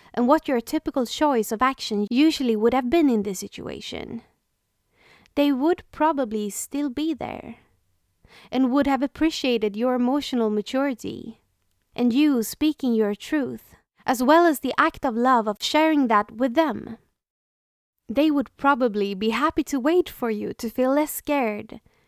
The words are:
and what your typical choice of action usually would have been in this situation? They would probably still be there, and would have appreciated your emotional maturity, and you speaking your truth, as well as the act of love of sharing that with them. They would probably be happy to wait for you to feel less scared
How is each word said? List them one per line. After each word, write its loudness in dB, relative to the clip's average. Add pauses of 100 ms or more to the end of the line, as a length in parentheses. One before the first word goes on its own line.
(140)
and 0
what 4
your 0
typical -4
choice 0
of -4
action -2
usually 2
would 2
have -2
been 6
in 2
this -8
situation? -12 (1120)
They 2
would 0
probably -2
still -6
be -4
there, -10 (960)
and 2
would 2
have 0
appreciated 0
your 0
emotional 0
maturity, -6 (540)
and 2
you 4
speaking -2
your 2
truth, -6 (300)
as 0
well 4
as 2
the -6
act 0
of -2
love 2
of -4
sharing 2
that 2
with -2
them. -2 (1080)
They 2
would 0
probably 0
be 0
happy 0
to -4
wait 2
for -6
you -4
to -8
feel 0
less 2
scared -4 (260)